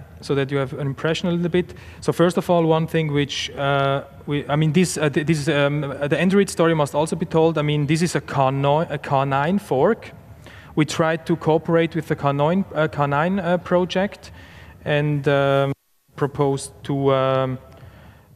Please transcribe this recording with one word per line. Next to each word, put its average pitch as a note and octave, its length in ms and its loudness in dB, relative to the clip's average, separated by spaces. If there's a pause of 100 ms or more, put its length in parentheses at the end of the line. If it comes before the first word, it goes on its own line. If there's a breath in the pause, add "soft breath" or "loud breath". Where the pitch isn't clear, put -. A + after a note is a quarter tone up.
(220)
So C#3+ 140 -2
that C3+ 160 0
you C#3 60 -2
have C3+ 160 -4
an D3 140 -6
impression D#3+ 420 -2
a - 20 0
little E3+ 180 -2
bit. F3+ 240 -2 (280 loud breath)
So D#3 100 -2
first E3+ 260 2
of F#3 120 -4
all, E3+ 160 4
one D#3+ 220 2
thing D#3+ 260 -2
which, - 380 -2
uh, C#3 520 0 (220)
we, D3 240 -4
I C#3+ 60 0
mean, D#3 180 2
this, F3+ 240 2
uh, D3+ 120 2
th-, D3 160 -2
this, D3+ 220 0
um, C#3+ 360 2
uh, C#3 240 -6
the D3 120 0
Android G3 300 4
story E3 240 2
must D3+ 220 0
also D#3+ 200 0
be E3+ 100 -4
told. D#3+ 320 2
I D3 40 0
mean, D3 260 0
this D#3+ 140 2
is E3+ 140 0
a C#3+ 60 0
K C3+ 300 0
nine, C#3+ 380 0
a C#3+ 80 -6
K C#3 280 0
nine C#3+ 340 0
fork. E3 520 0 (640 loud breath)
We D3+ 100 4
tried E3 400 -2
to E3+ 100 -2
cooperate E3 600 0
with D#3 120 -6
the D3+ 80 -2
K C#3+ 160 0
nine, D#3 340 0 (100)
uh, D#3 120 0
K D3 200 -2
nine, E3 320 0
uh, F3 180 0
project F#3 720 -2 (540 loud breath)
and, D3 420 0
um, C#3 460 2 (420)
proposed C#3 560 -2 (120)
to, C#3 300 0
um, C3 440 0 (800 loud breath)